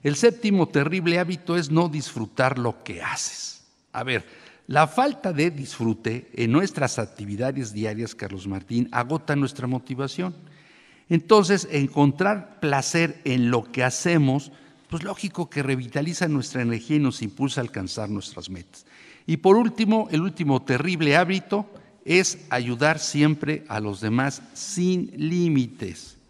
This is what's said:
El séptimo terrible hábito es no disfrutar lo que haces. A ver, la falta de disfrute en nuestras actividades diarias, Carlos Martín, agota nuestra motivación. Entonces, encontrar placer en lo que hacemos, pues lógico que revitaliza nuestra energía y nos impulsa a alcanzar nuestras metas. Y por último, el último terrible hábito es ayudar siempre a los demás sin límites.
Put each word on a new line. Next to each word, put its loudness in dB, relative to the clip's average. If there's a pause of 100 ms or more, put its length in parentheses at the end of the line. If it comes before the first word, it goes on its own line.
El 0
séptimo 4
terrible 0
hábito -4
es -2
no 4
disfrutar -2
lo -2
que -12
haces. -8 (340)
A -6
ver, -2 (420)
la 6
falta 0
de 2
disfrute -4
en 0
nuestras 0
actividades -6
diarias, -6
Carlos -10
Martín, -2
agota -2
nuestra -2
motivación. -6 (760)
Entonces, 4
encontrar 2
placer 0
en 2
lo 2
que -4
hacemos, 2 (360)
pues -6
lógico -8
que -4
revitaliza -2
nuestra -2
energía 0
y 4
nos 0
impulsa -4
a -2
alcanzar -8
nuestras -10
metas. -16 (400)
Y 0
por 8
último, 2
el 2
último 0
terrible 2
hábito 0 (360)
es 2 (100)
ayudar 0
siempre 0
a -4
los -6
demás 0 (140)
sin -2
límites. -2 (140)